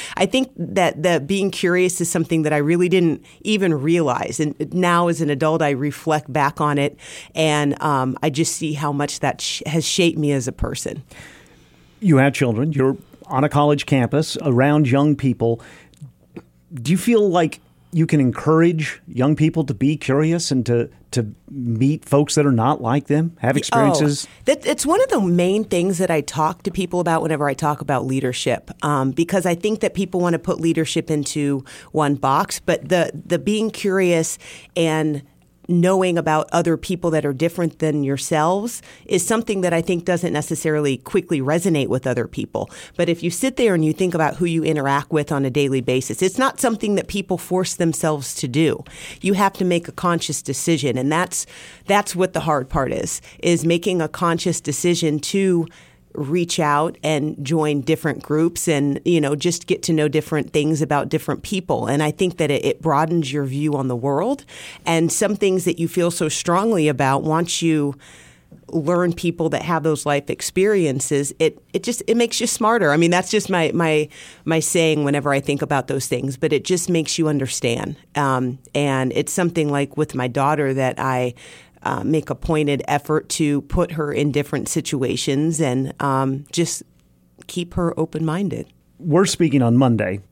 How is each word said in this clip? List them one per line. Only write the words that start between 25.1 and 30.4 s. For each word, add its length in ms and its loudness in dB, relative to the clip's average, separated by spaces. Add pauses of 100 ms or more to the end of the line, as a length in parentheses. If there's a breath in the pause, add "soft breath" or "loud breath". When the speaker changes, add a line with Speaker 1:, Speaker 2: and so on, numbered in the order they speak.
Speaker 1:
the 100 2
main 440 2
things 340 0
that 120 0
I 120 2
talk 400 -2
to 80 -4
people 300 -2
about 200 2
whenever 260 0
I 80 0
talk 280 -2
about 240 -2
leadership, 640 -2 (120)
um, 300 0
because 320 0
I 100 2
think 260 -2
that 120 0
people 280 -2
want 120 2
to 60 0
put 200 -2